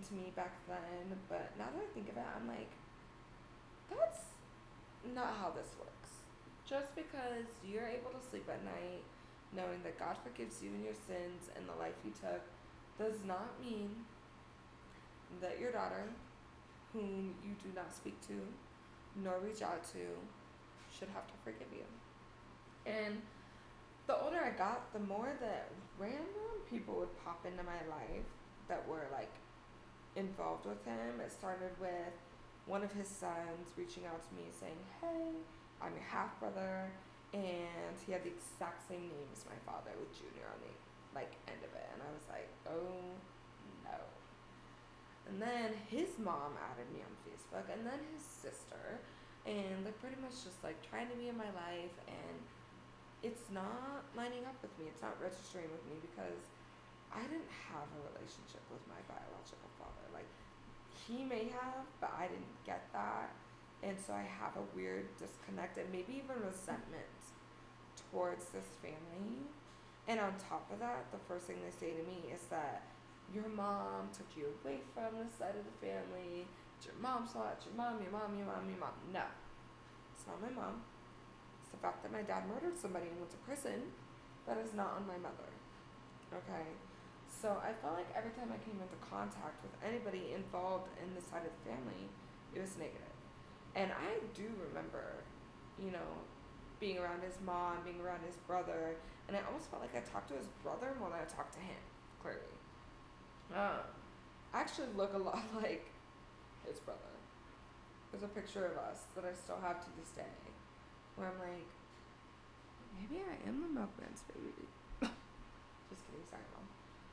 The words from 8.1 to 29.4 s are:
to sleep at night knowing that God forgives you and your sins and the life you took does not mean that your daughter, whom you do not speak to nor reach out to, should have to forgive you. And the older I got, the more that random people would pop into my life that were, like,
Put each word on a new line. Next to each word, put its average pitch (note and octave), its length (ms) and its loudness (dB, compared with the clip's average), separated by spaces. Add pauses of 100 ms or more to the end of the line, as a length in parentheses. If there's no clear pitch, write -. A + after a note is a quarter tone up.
to B3+ 180 -4
sleep F#3+ 200 0
at D3+ 160 2
night F3+ 360 0 (540)
knowing F3+ 280 2
that E3 140 0
God F#3 240 4
forgives A#3 400 -2
you G3+ 100 0
and G3+ 120 2
your G#3+ 100 2
sins F3+ 640 -2
and F#3 120 -2
the - 120 -2
life E3 240 2
you G#2 80 0
took - 300 2 (580)
does G#3+ 260 4
not G3 380 2
mean G#3 260 2 (1500)
that F3+ 200 2
your E3 120 4
daughter, F#3+ 320 4 (880)
whom F#3+ 500 2
you G3+ 220 -2
do F#3+ 100 -4
not F3+ 220 -2
speak G3+ 320 -4
to G3+ 60 -2 (880)
nor F#3 160 6
reach G#3+ 220 2
out F3 200 4 (120)
to, F#3 100 0 (880)
should G3 220 -4
have G3 140 -2
to - 60 -10 (100)
forgive - 280 -4
you. - 140 -4 (1000)
And G#3+ 360 4 (840)
the A3+ 140 12
older D#4 220 8
I A#3+ 80 8
got, A3 400 6
the G#3+ 80 2
more G#3 400 4
that G#3 300 4 (280)
random C4+ 300 2 (420)
people G#3 260 2
would F3 280 2
pop E3+ 220 0
into F3+ 180 0
my F3 160 2 (100)
life C#3+ 380 0 (400)
that - 200 4
were, D3+ 240 2
like, A2 200 2 (840)